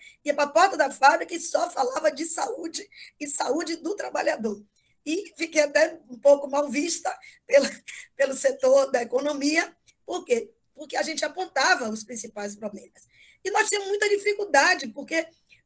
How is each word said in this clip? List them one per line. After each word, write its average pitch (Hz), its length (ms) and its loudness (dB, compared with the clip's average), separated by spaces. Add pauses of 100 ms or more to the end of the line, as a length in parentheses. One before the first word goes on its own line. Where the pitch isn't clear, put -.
(240)
ia 294 80 -2
pra 196 140 0
porta 349 280 4
da 285 160 0
fábrica 330 440 4
e 330 40 -4
só - 320 0
falava 285 400 -2
de 302 140 -8
saúde, 330 640 -2 (320)
e 294 80 0
saúde 302 480 2
do 320 180 -6
trabalhador. - 720 -4 (400)
E 339 320 -6
fiquei 320 260 0
até 294 460 0
um 247 100 -18
pouco 277 300 4
mal 196 220 -2
vista 294 440 -2 (320)
pela, 269 240 4 (460)
pelo 262 180 0
setor 269 560 4
da 247 120 -2
economia. 285 680 -2 (360)
Por 349 180 -8
quê? 226 260 -2 (240)
Porque 262 220 -12
a 302 60 -2
gente 311 220 -4
apontava 302 680 -2
os 220 120 -6
principais 208 540 -8
problemas. - 460 -14 (420)
E 370 60 -6
nós 415 180 2
tínhamos 403 200 -2
muita 415 200 0
dificuldade, 370 800 2
porque 320 380 -4 (400)